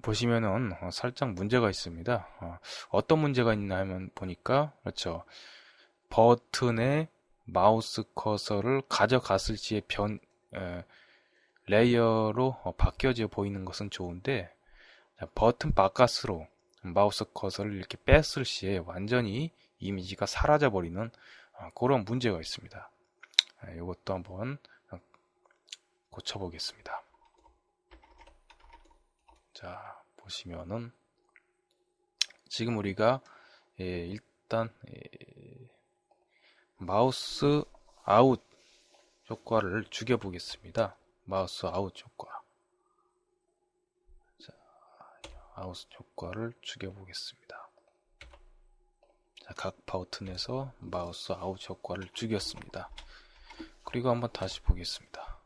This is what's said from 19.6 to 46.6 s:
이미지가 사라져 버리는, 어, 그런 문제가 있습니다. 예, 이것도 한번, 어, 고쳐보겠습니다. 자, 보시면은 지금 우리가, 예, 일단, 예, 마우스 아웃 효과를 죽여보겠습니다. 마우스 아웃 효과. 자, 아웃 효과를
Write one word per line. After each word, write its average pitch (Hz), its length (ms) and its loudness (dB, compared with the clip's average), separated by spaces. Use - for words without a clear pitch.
이미지가 95 480 -4
사라져 147 440 4
버리는, 95 400 -2
어, - 200 -16
그런 123 300 2
문제가 113 360 0
있습니다. - 500 -12
예, 92 80 -10
이것도 87 380 -6
한번, 98 440 -8
어, 90 80 -12
고쳐보겠습니다. - 920 -10
자, 87 500 -14
보시면은 95 760 -10
지금 117 300 -2
우리가, 107 420 2
예, 90 260 -6
일단, 110 680 -8
예, - 840 -20
마우스 127 840 2
아웃 120 400 8
효과를 107 540 -2
죽여보겠습니다. 104 1120 -4
마우스 95 420 -2
아웃 92 280 -4
효과. - 380 -16
자, - 80 -20
아웃 92 320 -12
효과를 113 600 -10